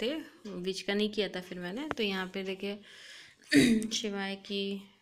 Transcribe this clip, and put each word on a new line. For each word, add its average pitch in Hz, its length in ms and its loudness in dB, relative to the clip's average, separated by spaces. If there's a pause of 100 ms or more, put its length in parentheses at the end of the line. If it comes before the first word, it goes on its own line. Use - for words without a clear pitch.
थे, 262 120 0 (320)
बीच 185 360 -4
का 202 120 0
नहीं 208 160 2
किया 208 180 0
था 185 120 -6
फिर 180 180 -10
मैंने। 196 300 -4
तो 277 140 2
यहाँ 190 240 0
पे 190 160 -4
देखिए 196 380 -6 (720)
<clears throat> 226 340 8
शिवाय 196 480 -4
की 196 460 -4 (200)